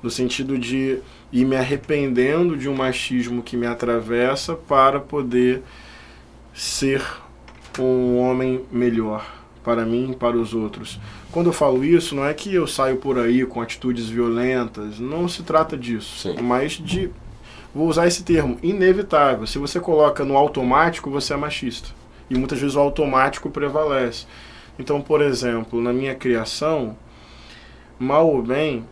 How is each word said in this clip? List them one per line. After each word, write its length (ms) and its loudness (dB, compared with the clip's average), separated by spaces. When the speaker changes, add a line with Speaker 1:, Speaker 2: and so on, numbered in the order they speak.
Speaker 1:
no 80 -4
sentido 440 -2
de 440 -2
ir 120 4
me 100 2
arrependendo 1000 0
de 140 -4
um 60 -2
machismo 640 -2
que 160 -8
me 80 0
atravessa 880 0
para 460 4
poder 640 0
ser 480 -2
um 380 2
homem 440 0
melhor 520 0
para 220 0
mim 260 -2
e 40 -6
para 200 0
os 180 0
outros. 460 -6
Quando 160 2
eu 60 4
falo 320 2
isso, 300 4
não 100 -2
é 80 0
que 200 -6
eu 120 2
saio 320 0
por 220 -2
aí 260 4
com 160 -8
atitudes 480 -4
violentas, 920 -2
não 300 -4
se 140 -8
trata 340 0
disso, 400 -6
Speaker 2:
Sim. 120 -4
Speaker 1:
mas 320 0
de, 360 -4
vou 120 0
usar 200 4
esse 160 0
termo, 400 2
inevitável. 840 4
Se 140 -6
você 200 -4
coloca 460 4
no 100 0
automático, 760 2
você 220 -4
é 40 -2
machista. 520 -6
E 60 -2
muitas 240 -2
vezes 160 -2
o 40 4
automático 680 2
prevalece. 760 -2
Então, 220 -2
por 200 2
exemplo, 600 0
na 120 0
minha 220 -2
criação, 800 -2
mal 280 4
ou 140 2
bem 500 -2